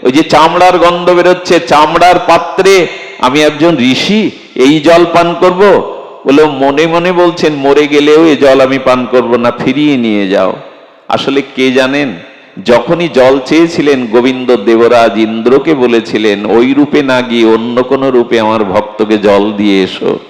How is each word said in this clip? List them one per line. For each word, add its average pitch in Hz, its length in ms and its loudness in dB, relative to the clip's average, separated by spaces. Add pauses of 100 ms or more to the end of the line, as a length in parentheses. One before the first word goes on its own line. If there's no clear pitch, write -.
ওই 127 80 0
যে 151 120 2
চামড়ার 175 540 2
গন্ধ 175 320 0
বেরোচ্ছে, 175 500 2
চামড়ার 170 600 2
পাত্রে 180 680 0 (320)
আমি 151 240 0
একজন 151 360 0
ঋষি, 131 520 -2 (240)
এই 139 240 2
জল 170 340 4
পান 170 200 0
করব? 180 280 0 (680)
বলে, 143 160 4
"মনে 139 440 0
মনে 170 240 -2
বলছেন, 175 420 0
মরে 143 340 0
গেলেও 147 380 2
এ 156 100 2
জল 135 260 2
আমি 131 180 0
পান 127 260 0
করব 117 300 0
না, 120 160 0
ফিরিয়ে 139 460 -2
নিয়ে 104 320 -2
যাও।" 95 260 0 (520)
আসলে 139 340 -2 (140)
কে 131 160 0
জানেন, 131 440 -2 (480)
যখনই 160 440 0
জল 131 380 2
চেয়েছিলেন, 151 600 0
গোবিন্দ 123 500 0
দেবরাজ 113 600 2
ইন্দ্রকে 113 560 0
বলেছিলেন, 110 720 -2
"ওই 120 280 0
রূপে 143 300 0
না 127 180 -2
গিয়ে 117 240 -2
অন্য 113 380 0
কোনো 135 280 -2
রূপে 120 280 0
আমার 110 240 -2
ভক্তকে 104 540 -2
জল 101 340 0
দিয়ে 101 320 0
এসো।" - 360 -6 (100)